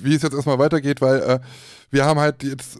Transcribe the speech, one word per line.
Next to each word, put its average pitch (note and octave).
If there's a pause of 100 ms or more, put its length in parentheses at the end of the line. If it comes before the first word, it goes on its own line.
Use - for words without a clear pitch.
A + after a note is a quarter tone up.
wie C#3+
es D3+
jetzt C#3+
erstmal C#3
weitergeht, C#3+
weil, C3+
äh, B2+ (500)
wir C3+
haben D3+
halt D3+
jetzt, C3+